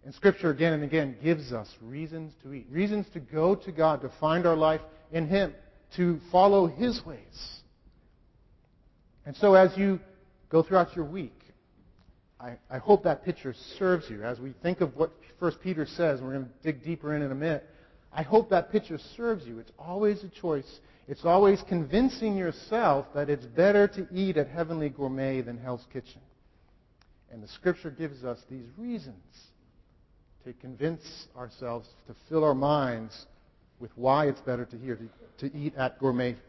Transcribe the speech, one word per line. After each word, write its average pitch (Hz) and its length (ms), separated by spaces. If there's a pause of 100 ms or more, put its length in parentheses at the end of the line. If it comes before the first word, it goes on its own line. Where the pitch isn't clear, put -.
And 139 100
Scripture 190 360
again 160 220
and 151 100
again 143 400
gives 151 300
us 110 280
reasons 156 600
to 135 100
eat, 131 160
reasons 202 420
to 170 100
go 156 340
to 190 160
God, 156 320
to 135 60 (120)
find 160 240
our 165 120
life 156 260 (300)
in 160 160
Him, 190 260 (420)
to 175 220 (140)
follow 196 340
His 185 400
ways. - 560 (1600)
And 143 120
so 202 180
as 190 240
you 196 220 (480)
go 160 140
throughout 175 340
your 170 80
week. 151 300 (1040)
I, 123 160 (140)
I 131 80
hope 202 260
that 151 200
picture 139 300 (240)
serves 180 300
you. 104 140
As 117 160
we 127 240
think 180 180
of 135 160
what 160 160 (280)
First 170 200
Peter 160 260
says, 151 340
and 131 80
we're 131 60
gonna 135 140 (140)
dig 147 220
deeper 151 300
in 147 80
in 135 100
a - 20
minute, 147 340 (440)
I 151 100
hope 220 280
that 180 200
picture 190 280 (180)
serves 226 300
you. 117 120
It's 117 200
always 202 440
a 190 60
choice. 156 520 (280)
It's 139 160
always 190 440
convincing 202 680
yourself 175 800
that 143 140
it's 143 160
better 196 440
to 196 240
eat 185 240
at 143 120
Heavenly 160 400
Gourmet 135 520
than 120 180
Hell's 123 340
Kitchen. - 280 (1120)
And 113 100
the 104 60
Scripture 175 420
gives 139 340
us 120 140 (120)
these 131 160 (100)
reasons 202 400 (1300)
to 127 100
convince 131 720 (100)
ourselves, 120 520 (180)
to 120 80 (140)
fill 156 160
our 147 100
minds 131 720 (540)
with 120 160
why 135 320
it's 139 120
better 123 240
to 117 140
hear, 120 200 (400)
to, 139 100
to 139 80
eat 147 200
at 131 220
gourmet 123 380 (120)